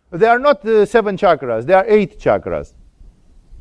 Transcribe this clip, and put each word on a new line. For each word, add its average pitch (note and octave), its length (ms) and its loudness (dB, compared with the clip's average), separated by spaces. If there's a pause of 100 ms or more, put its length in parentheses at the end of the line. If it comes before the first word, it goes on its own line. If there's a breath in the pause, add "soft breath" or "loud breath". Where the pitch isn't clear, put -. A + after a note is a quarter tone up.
(100)
there G3+ 200 0
are A#3+ 80 2
not, C#4+ 280 -2
uh, G#3+ 200 2
seven G#3 300 -2
chakras, C3 500 -2
there F#3 120 4
are F#3+ 100 0
eight G#3+ 300 0
chakras." F2+ 560 -4 (880)